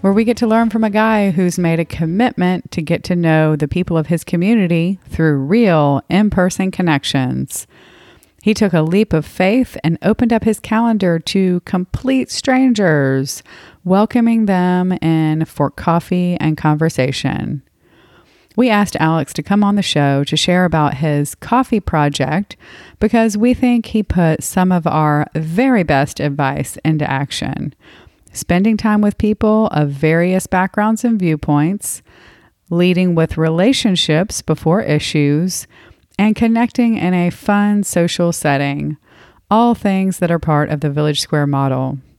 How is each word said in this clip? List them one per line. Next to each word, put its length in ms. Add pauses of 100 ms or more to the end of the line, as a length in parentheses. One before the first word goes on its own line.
where 120
we 100
get 140
to 100
learn 220
from 160
a 40
guy 420
who's 280
made 180
a 80
commitment 840
to 100
get 220
to 140
know 400
the 100
people 300
of 100
his 160
community 720 (120)
through 260
real 720
in-person 640
connections. 960 (720)
He 120
took 180
a 100
leap 300
of 140
faith 580
and 180
opened 300
up 140
his 160
calendar 580
to 420
complete 680
strangers, 1120 (400)
welcoming 600
them 560
in 420
for 260
coffee 680
and 160
conversation. 1040 (960)
We 140
asked 320
Alex 320
to 100
come 220
on 100
the 60
show 420
to 140
share 260
about 320
his 400
coffee 460
project 720 (460)
because 360
we 160
think 340
he 140
put 420
some 280
of 160
our 480
very 480
best 380
advice 640
into 240
action. 680 (560)
Spending 460
time 240
with 160
people 500
of 220
various 560
backgrounds 580
and 140
viewpoints, 840 (680)
leading 460
with 240
relationships 1040
before 400
issues, 840 (520)
and 180
connecting 600
in 200
a 160
fun 500
social 500
setting, 680 (520)
all 240
things 460
that 100
are 80
part 320
of 120
the 100
Village 300
Square 260
model. 500 (220)